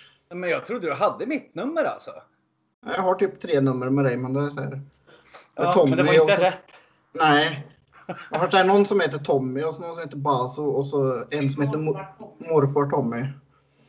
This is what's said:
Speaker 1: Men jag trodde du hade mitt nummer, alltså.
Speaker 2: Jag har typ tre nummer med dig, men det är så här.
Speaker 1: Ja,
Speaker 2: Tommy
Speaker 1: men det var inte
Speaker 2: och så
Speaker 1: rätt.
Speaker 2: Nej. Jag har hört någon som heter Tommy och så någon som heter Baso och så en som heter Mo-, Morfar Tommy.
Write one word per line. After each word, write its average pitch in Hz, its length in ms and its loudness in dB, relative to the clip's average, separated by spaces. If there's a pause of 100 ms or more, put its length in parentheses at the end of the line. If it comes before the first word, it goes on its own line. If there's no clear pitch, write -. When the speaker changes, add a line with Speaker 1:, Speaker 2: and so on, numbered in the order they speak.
(300)
Speaker 1:
Men 180 200 -6
jag 147 160 -2
trodde 214 220 -6
du 143 60 -2
hade 180 320 -2
mitt 285 300 -6
nummer, 285 280 -4
alltså. 123 280 -6 (760)
Speaker 2:
Jag 170 160 -4
har 180 140 2
typ 190 260 -2
tre 151 200 0
nummer 127 280 0
med 139 160 2
dig, 120 120 0
men 127 160 -6
det 139 60 -2
är 143 100 -2
så 143 120 -10
här. 139 200 -8 (720)
Speaker 1:
Ja, 175 180 0
Speaker 2:
Tommy 170 160 6
Speaker 1:
men 127 80 4
det 139 60 2
var 151 100 4
inte 160 100 8
Speaker 2:
och 156 80 4
så 175 100 4
Speaker 1:
rätt. - 380 -2 (340)
Speaker 2:
Nej. 151 540 2 (400)
Jag - 320 -8
har 180 80 2
hört 190 200 4
någon 202 180 6
som 202 140 2
heter 151 180 0
Tommy 135 460 -2
och 160 100 -4
så - 80 -14
någon 170 140 -10
som 165 80 -10
heter 147 140 -12
Baso 139 480 -2
och 139 220 -2
så 131 420 -2
en 147 200 -2
som 143 140 -4
heter 143 140 -2
Mo-, 156 280 -4 (440)
Morfar 143 400 2
Tommy. 120 360 -2 (640)